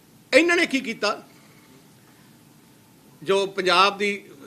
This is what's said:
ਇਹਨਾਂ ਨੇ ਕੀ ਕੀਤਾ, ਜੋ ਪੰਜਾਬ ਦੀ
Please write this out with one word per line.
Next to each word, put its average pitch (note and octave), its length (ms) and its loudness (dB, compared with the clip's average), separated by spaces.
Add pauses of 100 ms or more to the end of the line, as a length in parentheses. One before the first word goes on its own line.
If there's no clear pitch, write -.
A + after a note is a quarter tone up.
(340)
ਇਹਨਾਂ E4+ 240 4
ਨੇ E4+ 80 0
ਕੀ C4+ 140 -4
ਕੀਤਾ, G#3+ 480 -6 (2000)
ਜੋ G3 240 0
ਪੰਜਾਬ F#3+ 500 2
ਦੀ G3+ 260 -4 (240)